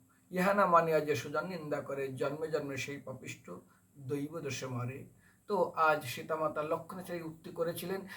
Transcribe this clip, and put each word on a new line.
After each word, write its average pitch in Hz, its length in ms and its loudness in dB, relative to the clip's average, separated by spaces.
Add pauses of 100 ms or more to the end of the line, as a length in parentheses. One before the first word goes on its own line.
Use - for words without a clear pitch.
(300)
ইহা 180 240 4
না 202 120 6
মানিয়া 165 340 6
যে 147 160 2
সুজন 151 300 -2
নিন্দা 151 340 -4
করে, 139 280 -4
জন্মে 147 400 -2
জন্মে 143 280 -2
সেই 139 240 -6
পাপিষ্ঠ - 500 -12 (480)
দৈব 143 420 -4
দোষে 135 260 -4
মরে। 120 380 -6 (420)
তো 185 300 2
আজ 156 280 6
সীতামাতা 156 580 -2
লক্ষণ 165 420 -4
সেই 175 180 -6
উক্তি 160 280 -12
করেছিলেন, 170 560 -2 (100)